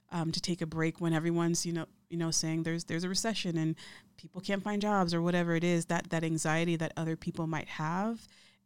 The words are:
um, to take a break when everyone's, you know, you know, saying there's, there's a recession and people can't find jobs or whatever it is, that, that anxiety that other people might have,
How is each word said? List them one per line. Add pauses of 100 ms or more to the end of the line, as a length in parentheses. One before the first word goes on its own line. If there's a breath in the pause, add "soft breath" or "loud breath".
(120)
um,
to
take
a
break
when
everyone's,
you
know, (220)
you
know,
saying
there's,
there's
a
recession
and (400 loud breath)
people
can't
find
jobs
or
whatever
it
is,
that,
that
anxiety
that
other
people
might
have, (400 loud breath)